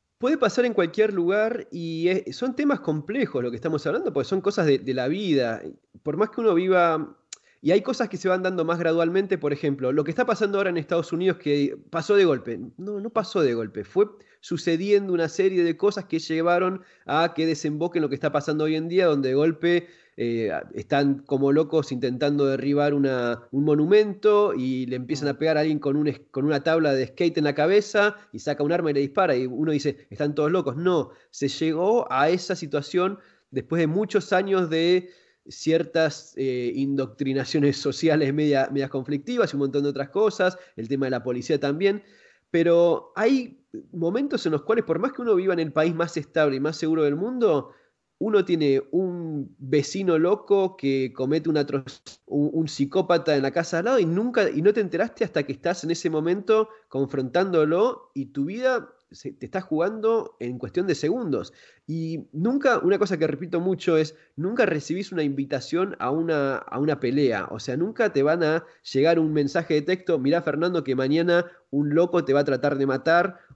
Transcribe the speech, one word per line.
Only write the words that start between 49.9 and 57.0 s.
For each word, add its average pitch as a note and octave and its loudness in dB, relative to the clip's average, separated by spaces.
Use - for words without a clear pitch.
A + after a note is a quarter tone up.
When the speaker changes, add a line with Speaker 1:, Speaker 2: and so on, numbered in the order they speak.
Speaker 1:
loco F#3+ 2
que C3+ 0
comete D#3 -2
una D3+ 2
atro-, C#3+ -4
un, D3 0
un D#3 0
psicópata D#3+ 0
en C#3 2
la C3+ 0
casa E3 -2
al F3+ -4
lado B3+ 2
y F3+ 2
nunca, G3+ 0
y D3+ -2
no G3+ 4
te A3 2
enteraste F#3+ -2
hasta D3 -2
que C#3+ -8
estás F3 -4
en D#3+ -2
ese E3+ -2
momento G3+ 0
confrontándolo D#3+ 0